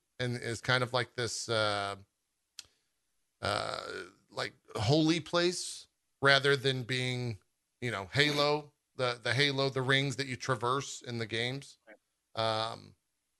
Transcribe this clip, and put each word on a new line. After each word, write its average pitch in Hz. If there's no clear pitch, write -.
and 123
is 117
kind 127
of 120
like 123
this, 117
uh, 104
uh, 104
like, 120
holy 156
place -
rather 139
than 131
being, 123
you 123
know, 98
Halo, 147
the, 123
the 117
Halo, 139
the 135
rings 135
that 135
you 127
traverse 127
in 120
the 117
games. 120
Um, 110